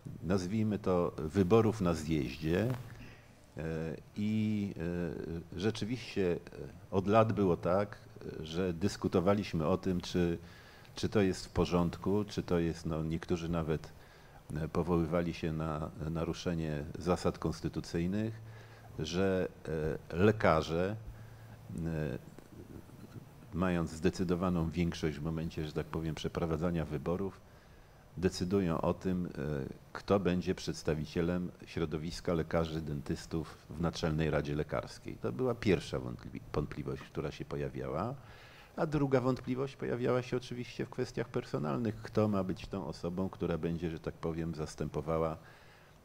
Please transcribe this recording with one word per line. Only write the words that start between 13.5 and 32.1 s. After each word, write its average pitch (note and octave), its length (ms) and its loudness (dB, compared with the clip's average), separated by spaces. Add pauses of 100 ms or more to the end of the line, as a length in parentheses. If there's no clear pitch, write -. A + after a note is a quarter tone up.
e, D#2 140 -2
powoływali E2+ 640 2
się E2 180 -2
na D#2 380 -2 (200)
naruszenie D#2+ 760 -2 (140)
zasad F2 400 2
konstytucyjnych, F2 1040 -2 (580)
że, F2+ 500 2 (640)
e, D#2+ 40 -6
lekarze, F#2 800 6 (800)
e, D#2 420 -2 (1400)
mając F2 360 2
zdecydowaną F2 800 2
większość E2 480 0
w C#2+ 40 -8
momencie, D#2+ 420 -4
że D2+ 80 -6
tak D#2 140 -2
powiem, D#2+ 280 -4
przeprowadzania E2 680 0
wyborów, E2 560 -2 (760)
decydują F2+ 640 2
o F2+ 140 4
tym, F2+ 320 0
e, - 40 -6 (640)
kto - 280 2
będzie F2+ 340 2
przedstawicielem E2+ 960 0 (160)
środowiska E2 680 -2